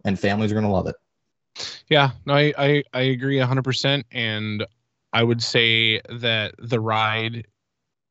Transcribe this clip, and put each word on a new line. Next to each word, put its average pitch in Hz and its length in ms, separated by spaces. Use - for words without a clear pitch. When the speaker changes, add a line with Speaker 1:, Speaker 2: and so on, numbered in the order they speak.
Speaker 1:
And 98 140
families 104 340
are 107 40
gonna 107 160
love 90 160
it. - 80
Speaker 2:
Yeah, 139 240
no, 143 80
I, 147 220
I, 143 360
I 127 100
agree 135 360
a 127 80
hundred 131 180
percent. 139 460
And 107 560
I 113 100
would 117 200
say 113 680
that 113 500
the 117 220
ride, 110 640